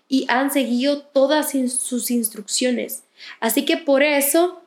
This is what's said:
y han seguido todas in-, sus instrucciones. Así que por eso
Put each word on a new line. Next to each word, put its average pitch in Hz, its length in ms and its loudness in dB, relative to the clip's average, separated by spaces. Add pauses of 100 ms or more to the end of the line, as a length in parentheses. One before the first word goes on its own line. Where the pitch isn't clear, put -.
y 262 200 0
han 269 240 0
seguido 269 480 0
todas 285 540 0
in-, 254 160 0
sus - 400 -4
instrucciones. 240 920 -4 (380)
Así 226 240 0
que 330 120 0
por 277 260 2
eso 302 640 2